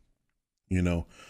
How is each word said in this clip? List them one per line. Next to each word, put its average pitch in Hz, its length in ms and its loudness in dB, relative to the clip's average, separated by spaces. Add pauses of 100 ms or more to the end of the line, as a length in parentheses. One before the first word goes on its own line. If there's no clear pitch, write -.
(680)
you 92 140 0
know. 87 240 0 (240)